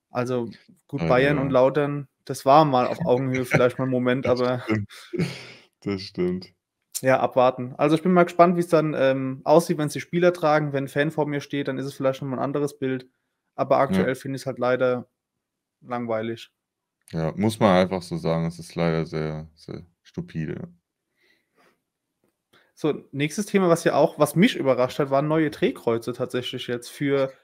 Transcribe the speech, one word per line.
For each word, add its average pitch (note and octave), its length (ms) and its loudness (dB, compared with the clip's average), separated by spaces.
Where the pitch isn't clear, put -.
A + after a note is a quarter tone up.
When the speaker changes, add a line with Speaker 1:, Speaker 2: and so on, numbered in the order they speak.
Speaker 1:
Also, A#2+ 460 -4
gut, C3+ 180 -4
Speaker 2:
Leider, - 0 -
Speaker 1:
Bayern C#3+ 320 4
Speaker 2:
ja. - 20 -2
Speaker 1:
und C3+ 100 -2
Lautern, C#3 580 2
das C3+ 200 -6
war D3 200 10
mal B2 200 2
auf A#2 200 -4
Augenhöhe B2+ 400 0
vielleicht B2 320 2
mal C3 80 -2
'n C3 40 -2
Moment, B2+ 360 0
Speaker 2:
<laughs> B2 80 2
Das B2 60 -4
Speaker 1:
aber B2 240 -2
Speaker 2:
stimmt. A2 240 -2
Das G2+ 220 -4
stimmt. F2+ 520 -6
Speaker 1:
Ja, C3 180 4
abwarten. B2+ 580 0
Also, D3+ 180 2
ich D#3 60 -2
bin F#3 100 2
mal F3 120 6
gespannt, F3 340 4
wie's F3 100 -2
dann, D#3 260 2
ähm, C3 500 0
aussieht, D#3+ 340 4
wenn's D3+ 160 -4
die C#3 60 -8
Spieler F3 340 0
tragen. D3+ 400 0
Wenn C#3 100 -2
'n C#3 40 -12
Fan D3 220 -2
vor D3+ 160 -2
mir D3 140 -4
steht, C#3 280 -6
dann C3+ 100 -6
ist C3+ 80 -8
es C#3 80 -10
vielleicht C3 260 -2
noch C#3+ 80 -8
mal C3 80 -6
'n B2 60 -4
anderes C#3+ 360 -4
Bild. C3 300 -6
Aber C3+ 240 0
Speaker 2:
Ja. - 220 0
Speaker 1:
aktuell C3 40 -2
find C3+ 220 -10
ich's C3 100 -14
halt B2+ 120 -8
leider B2 500 0
langweilig. A2+ 680 -6
Speaker 2:
Ja, D#2+ 240 -4
muss G#2+ 220 0
man G2+ 180 6
einfach F#2 260 2
so F2 140 -10
sagen, E2 300 -2
es E2+ 120 -8
ist D#2+ 180 -18
leider E2 300 0
sehr, D#2 480 -8
sehr E2 300 -16
stupide. E2 680 -10
Speaker 1:
So, - 380 -4
nächstes D3+ 340 -4
Thema, F#3+ 220 2
was E3+ 160 4
ja E3+ 100 2
auch, C#3+ 240 2
was D3 180 2
mich G3 200 4
überrascht B2+ 420 0
hat, C#3 120 0
waren C#3 180 0
neue D#3 220 2
Drehkreuze B2 640 -2
tatsächlich B2 540 -6
jetzt A#2+ 220 -8
für, C#3 440 -2